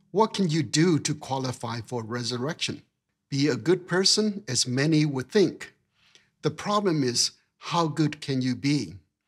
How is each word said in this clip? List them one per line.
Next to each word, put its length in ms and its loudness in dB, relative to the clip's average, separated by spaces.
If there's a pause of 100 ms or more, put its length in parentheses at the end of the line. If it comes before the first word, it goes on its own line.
(120)
What 220 2
can 140 0
you 140 2
do 380 2
to 160 -4
qualify 680 -8
for 220 -8
resurrection? 800 -6 (460)
Be 180 0
a 80 2
good 320 0
person, 600 2
as 200 -2
many 380 2
would 260 -4
think. 420 2 (680)
The 80 0
problem 520 0
is, 280 0 (260)
how 300 0
good 340 0
can 200 -2
you 140 0
be? 400 -2 (320)